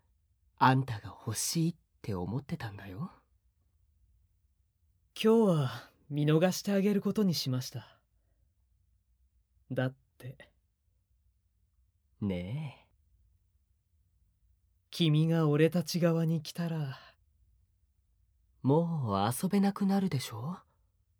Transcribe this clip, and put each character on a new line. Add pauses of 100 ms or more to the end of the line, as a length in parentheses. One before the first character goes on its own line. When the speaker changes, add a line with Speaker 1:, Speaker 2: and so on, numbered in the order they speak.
(580)
Speaker 1:
あ
ん
た
が (100)
欲
し
い
っ (260)
て
思
っ
て
た
ん
だ
よ。 (2000)
Speaker 2:
今
日
は (200)
見
逃
し
て
あ
げ
る
こ
と
に
し
ま
し
た。 (1700)
だ
っ (220)
て。 (1700)
Speaker 1:
ね
え。 (2000)
Speaker 2:
君
が
俺
た
ち
側
に
来
た
ら。 (1600)
Speaker 1:
も
う (100)
遊
べ
な
く
な
る
で
し
ょ？ (640)